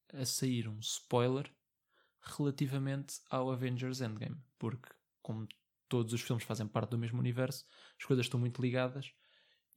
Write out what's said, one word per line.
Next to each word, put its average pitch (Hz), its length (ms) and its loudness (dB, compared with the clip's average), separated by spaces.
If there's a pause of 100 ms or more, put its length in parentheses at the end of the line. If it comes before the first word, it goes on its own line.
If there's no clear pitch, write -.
(120)
a 135 120 -4
sair 123 420 0
um 107 140 -6
spoiler 127 760 2 (680)
relativamente 139 1000 0 (100)
ao 131 200 2
Avengers 127 500 0
Endgame, 113 420 -4 (160)
porque, 117 320 -4 (320)
como 110 240 -6 (420)
todos 117 240 2
os 117 100 2
filmes 117 220 0
fazem 107 220 -2
parte 135 240 0
do 117 80 0
mesmo 117 220 -2
universo, 127 440 0 (340)
as - 60 -12
coisas 127 220 4
estão 120 140 0
muito 123 200 0
ligadas, 127 520 0 (640)